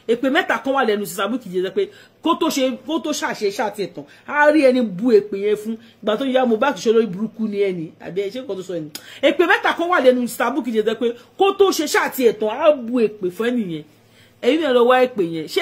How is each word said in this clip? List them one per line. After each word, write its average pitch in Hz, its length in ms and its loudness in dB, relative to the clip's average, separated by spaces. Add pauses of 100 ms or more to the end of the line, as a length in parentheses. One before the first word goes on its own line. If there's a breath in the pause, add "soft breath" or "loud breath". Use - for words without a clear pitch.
èpè 240 260 0
mẹ́ta 302 300 0
kan 262 140 -2
wà 269 120 2
lẹ́nu 208 200 0
sister 190 220 -4
Bukky 233 220 -6
Jesse 185 220 -4
pé 202 120 -2 (360 loud breath)
kó 311 160 0
tó 330 140 -2
ṣe, 262 140 0 (200)
kó 311 160 -4
tó 311 120 -6
ṣàṣe 247 400 -4
ṣáàtì 208 320 -4
ẹ̀ 175 80 -8
tán, 143 140 -14 (180 loud breath)
á 294 280 2
rí 302 120 4
ẹni 254 200 4
bu 208 280 -2
èpè 202 260 2
yẹn 208 200 -2
fún. 220 180 -8 (200 loud breath)
Ìgbà 208 200 -4
tó 269 100 -4
yá 254 200 0
Mohbad 233 320 0
ṣe 233 120 -2
olórí 226 180 4
burúkú 208 400 -8
ni 202 120 -6
ẹ 202 120 0
ni, 170 140 -8 (100)
àbí 165 260 -10
ẹ 196 80 -6
ṣé 247 100 -10
nǹkan 202 180 -10
tó 185 60 -12
sọ 180 120 -10
ẹ 165 60 -6
ni? 151 80 -12 (300 loud breath)
Èpè 330 260 2
mẹ́ta 392 280 2
kan 339 160 -4
wà 359 100 2
lẹ́nu 254 220 6
sister 240 300 -2
Bukky 254 200 -4
Jesse 220 240 0
pé 233 120 -2 (260 loud breath)
kó 381 200 2
tó 392 180 6
ṣe 311 140 -2
ṣáàtì 294 380 -2
ẹ̀ 220 100 6
tán, 214 160 -2
á 294 240 4
bu 247 260 -2
èpè 208 300 -2
fún 220 180 -4
ẹ 247 40 0
nìyẹn. 175 320 -4 (600 soft breath)
Ẹ̀yin 285 180 2
náà 277 120 0
lọ 247 120 4
wá 254 160 6
èpè 247 220 0
yẹn. 165 240 -6
Ṣé - 140 -2